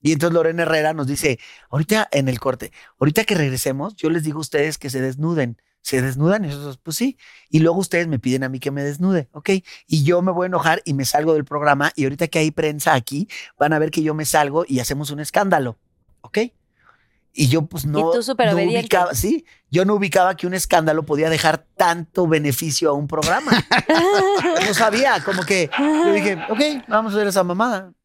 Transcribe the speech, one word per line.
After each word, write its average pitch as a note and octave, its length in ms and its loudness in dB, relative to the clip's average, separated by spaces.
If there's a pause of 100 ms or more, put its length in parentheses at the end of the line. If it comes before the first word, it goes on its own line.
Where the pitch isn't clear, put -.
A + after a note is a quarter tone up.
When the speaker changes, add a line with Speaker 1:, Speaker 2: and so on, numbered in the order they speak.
Speaker 1:
y D3+ 100 2
entonces E3 220 0
Lorena E3 280 2
Herrera D#3+ 300 2
nos D3+ 140 -4
dice, C#3 320 -2 (320)
ahorita D#3 420 0
en C3+ 160 2
el B2 120 -2
corte, B2+ 320 -4 (260)
ahorita D3+ 260 2
que G#3 100 -2
regresemos, C#3+ 640 -2
yo D#3 140 -2
les E3 120 0
digo D3+ 160 -6
a D#3+ 40 -8
ustedes D3+ 360 -2
que C#3 120 -10
se C3 100 -4
desnuden. C3 600 -2 (220)
¿Se C3 200 -2
desnudan? D#3 420 0
Y D#3 40 -4
nosotros, C#3+ 340 -10
pues D#3+ 160 -8
sí. B3+ 180 -2 (320)
Y D#3 120 4
luego E3+ 180 4
ustedes F3 280 -2
me D3+ 120 -2
piden C3 260 -2
a C3 60 -6
mí C3 100 -8
que C#3+ 100 -6
me C#3 140 -6
desnude, D#3 480 -2
¿ok? D3+ 160 -10 (380)
Y D3+ 180 0
yo F3 160 4
me F#3 100 0
voy F3+ 140 0
a F#3 40 -4
enojar E3 360 0
y D#3+ 80 -4
me C3+ 140 -2
salgo D3+ 260 0
del D3+ 140 0
programa D3 500 0
y D3 80 -2
ahorita C#3+ 240 -2
que E3 100 -2
hay D#3 120 2
prensa D3+ 420 -2
aquí, C#3+ 360 -2 (300)
van D3+ 140 2
a D#3 60 2
ver D#3 120 0
que D#3 120 -2
yo D#3 100 0
me D#3 140 -4
salgo D3+ 420 2
y B2+ 120 0
hacemos C#3 300 -4
un D3 100 -10
escándalo, D#3 580 0 (420)
¿ok? - 160 -8 (960)
Y C#3 160 2
yo, D#3 140 2
pues, D3+ 240 -8
no, D3+ 120 0
Speaker 2:
Y D#3 40 2 (120)
tú A#3+ 80 0
súper A#3+ 260 0
Speaker 1:
no G3+ 80 2
Speaker 2:
obediente. A3 240 2
Speaker 1:
ubicaba, F3+ 340 2
sí, C#4 320 0 (240)
yo F3+ 160 2
no G#3 80 2
ubicaba F#3 420 2
que F3+ 100 -6
un F3+ 60 -2
escándalo D#3+ 540 2
podía D#3 240 0
dejar D#3 340 2 (140)
tanto F3 480 0
beneficio D3+ 640 0
a - 20 2
un C#3+ 160 -4
programa. F3+ 440 -2
Speaker 2:
<laughs> F4 1120 2
Speaker 1:
No G#3 80 0
sabía, A3+ 500 2
como F#3 200 -4
que F3 340 0
yo D4+ 340 2
dije, G3+ 260 0 (120)
"Ok, C#4 380 -2
vamos A3 260 0
a - 20 0
ver G#3 120 0
esa F#3+ 140 2
mamada". F#3+ 500 -2 (120)